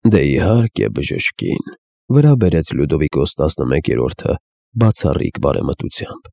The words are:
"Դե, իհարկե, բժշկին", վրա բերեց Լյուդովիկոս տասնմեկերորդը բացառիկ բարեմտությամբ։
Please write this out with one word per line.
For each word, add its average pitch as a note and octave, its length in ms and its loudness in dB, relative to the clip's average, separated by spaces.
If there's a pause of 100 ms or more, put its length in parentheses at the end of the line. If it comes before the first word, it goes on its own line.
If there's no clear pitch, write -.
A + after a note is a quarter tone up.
"Դե, G#2 220 4
իհարկե, F2+ 600 2
բժշկին", - 760 -4 (460)
վրա C#3+ 240 6
բերեց F2 360 2
Լյուդովիկոս D2 640 -2
տասնմեկերորդը C2 1000 -2 (420)
բացառիկ A2 640 0
բարեմտությամբ։ - 960 -4